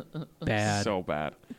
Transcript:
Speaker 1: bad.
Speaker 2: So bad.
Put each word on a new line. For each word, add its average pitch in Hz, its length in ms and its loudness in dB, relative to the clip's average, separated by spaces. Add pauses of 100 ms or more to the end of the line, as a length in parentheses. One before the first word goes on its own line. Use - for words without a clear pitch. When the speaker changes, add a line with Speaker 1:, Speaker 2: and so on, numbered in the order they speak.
(440)
Speaker 1:
bad. 104 400 2
Speaker 2:
So 98 180 0
bad. 76 320 -2 (240)